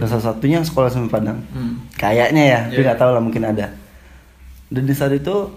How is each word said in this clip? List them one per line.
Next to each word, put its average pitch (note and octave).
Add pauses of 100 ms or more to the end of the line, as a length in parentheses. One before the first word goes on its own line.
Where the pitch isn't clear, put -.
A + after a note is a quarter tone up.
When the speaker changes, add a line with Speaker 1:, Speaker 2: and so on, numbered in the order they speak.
Speaker 1:
Salah A2+
satunya B2
sekolah C3+
Semen A#2+
Padang. A2 (100)
Speaker 2:
Hmm. A#2+ (140)
Speaker 1:
Kayaknya A#2+
ya, B2+
tapi A#2
Speaker 2:
Iya. C3
Speaker 1:
nggak A#2
tahu B2+
lah, A#2+
mungkin A2+
ada. G#2+ (1000)
Dan B2+
di C#3
saat C#3
itu C#3+ (240)